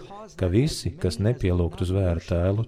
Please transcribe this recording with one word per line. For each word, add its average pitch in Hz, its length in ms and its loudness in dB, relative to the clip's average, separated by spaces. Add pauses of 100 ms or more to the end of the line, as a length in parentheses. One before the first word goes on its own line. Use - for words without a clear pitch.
(360)
ka 92 160 0
visi, 127 400 2
kas - 240 -2
nepielūgtu 90 720 0
zvēra 90 320 0
tēlu, 95 480 0